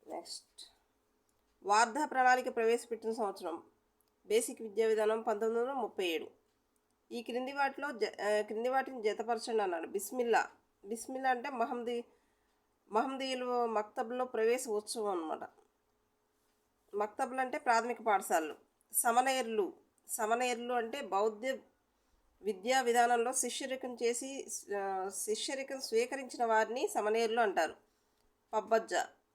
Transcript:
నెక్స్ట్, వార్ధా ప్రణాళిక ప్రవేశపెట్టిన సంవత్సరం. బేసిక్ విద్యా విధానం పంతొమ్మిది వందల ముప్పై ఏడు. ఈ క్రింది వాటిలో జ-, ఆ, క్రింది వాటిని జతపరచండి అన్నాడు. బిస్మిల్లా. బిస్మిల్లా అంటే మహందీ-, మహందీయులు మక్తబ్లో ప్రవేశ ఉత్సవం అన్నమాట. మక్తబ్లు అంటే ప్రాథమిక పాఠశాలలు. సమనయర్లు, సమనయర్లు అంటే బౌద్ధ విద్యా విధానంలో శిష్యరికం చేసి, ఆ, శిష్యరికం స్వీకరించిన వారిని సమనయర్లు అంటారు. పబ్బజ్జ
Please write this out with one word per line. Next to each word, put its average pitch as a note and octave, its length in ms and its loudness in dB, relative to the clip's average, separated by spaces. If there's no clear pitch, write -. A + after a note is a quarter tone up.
నెక్స్ట్, - 680 -14
వార్ధా A3 440 4
ప్రణాళిక B3+ 500 4
ప్రవేశపెట్టిన A3+ 560 0
సంవత్సరం. F#3+ 500 -4
బేసిక్ A#3 360 0
విద్యా A3 240 0
విధానం A3 360 2
పంతొమ్మిది A3+ 380 0
వందల B3+ 120 -2
ముప్పై G#3+ 340 -4
ఏడు. D#3+ 320 -4
ఈ A#3 100 -6
క్రింది B3+ 300 -6
వాటిలో C#4 400 -2
జ-, G#3+ 280 -4
ఆ, G#3 220 2
క్రింది A3 260 -2
వాటిని C4 340 -2
జతపరచండి A3 600 0
అన్నాడు. E3+ 240 -2
బిస్మిల్లా. A3 640 0
బిస్మిల్లా C4 460 -4
అంటే B3+ 200 -2
మహందీ-, A#3+ 540 -4
మహందీయులు B3+ 760 0
మక్తబ్లో A3+ 580 -2
ప్రవేశ A#3+ 440 0
ఉత్సవం G#3 420 -4
అన్నమాట. E3 400 -4
మక్తబ్లు A#3+ 460 -2
అంటే B3+ 180 -2
ప్రాథమిక A3+ 440 2
పాఠశాలలు. F#3+ 540 2
సమనయర్లు, A#3 800 2
సమనయర్లు A#3+ 640 0
అంటే A3+ 260 -2
బౌద్ధ G#3+ 460 0
విద్యా G#3+ 380 0
విధానంలో A#3+ 520 4
శిష్యరికం B3+ 720 -4
చేసి, C4 440 -2
ఆ, G4 380 -4
శిష్యరికం C4+ 680 -4
స్వీకరించిన B3 640 -2
వారిని A3+ 440 2
సమనయర్లు A3+ 520 0
అంటారు. F3 360 2
పబ్బజ్జ A3 420 2